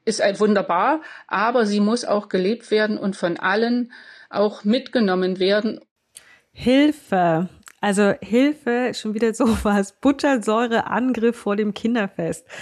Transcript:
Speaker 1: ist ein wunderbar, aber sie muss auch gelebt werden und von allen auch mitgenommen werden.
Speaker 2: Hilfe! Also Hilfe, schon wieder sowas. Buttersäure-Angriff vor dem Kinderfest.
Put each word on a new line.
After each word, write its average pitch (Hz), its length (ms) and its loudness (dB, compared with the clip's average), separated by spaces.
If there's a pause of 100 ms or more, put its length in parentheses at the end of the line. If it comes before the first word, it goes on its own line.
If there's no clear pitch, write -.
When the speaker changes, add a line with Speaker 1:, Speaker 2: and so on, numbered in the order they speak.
Speaker 1:
ist 202 160 -2
ein 202 180 0
wunderbar, 208 600 2 (280)
aber 233 360 0
sie 208 160 0
muss 220 240 0
auch 208 240 -2
gelebt 196 420 -2
werden 214 280 0
und 196 180 -4
von 170 220 -4
allen 233 520 -2 (380)
auch 208 360 -2
mitgenommen 190 760 0
werden. 208 420 0 (720)
Speaker 2:
Hilfe! 190 960 2 (320)
Also 202 400 2
Hilfe, 247 720 0
schon 220 200 -6
wieder 220 200 0
sowas. 208 680 0
Buttersäure-Angriff 233 1400 0
vor 202 200 -2
dem 214 180 -2
Kinderfest. 196 720 -4 (160)